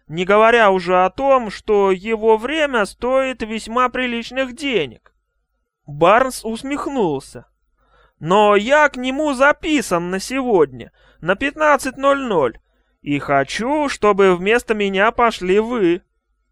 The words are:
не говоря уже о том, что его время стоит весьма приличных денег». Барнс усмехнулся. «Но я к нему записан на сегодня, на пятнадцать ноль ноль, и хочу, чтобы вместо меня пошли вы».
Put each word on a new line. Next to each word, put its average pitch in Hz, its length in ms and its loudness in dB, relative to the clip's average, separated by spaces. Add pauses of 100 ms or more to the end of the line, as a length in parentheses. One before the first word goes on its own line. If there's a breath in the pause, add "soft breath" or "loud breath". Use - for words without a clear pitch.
не 165 160 -6
говоря 220 480 4
уже 185 320 2
о 185 60 2
том, 262 420 0
что 202 400 0
его 220 460 0
время 220 480 -2
стоит 262 580 -4
весьма 226 460 -4
приличных 247 640 -6
денег». 202 580 -6 (720)
Барнс 196 600 2
усмехнулся. 226 1000 -6 (720)
«Но 202 360 4
я 269 340 4
к 277 60 -8
нему 269 380 -4
записан 262 760 0
на 190 100 -4
сегодня, 190 720 -2 (280 soft breath)
на 175 160 -2
пятнадцать 285 600 -2
ноль 277 260 0
ноль, 165 360 -2 (420)
и 143 180 -4
хочу, 208 720 -2
чтобы 196 460 2
вместо 220 380 -2
меня 202 380 0
пошли 214 480 0
вы». 220 420 0 (500)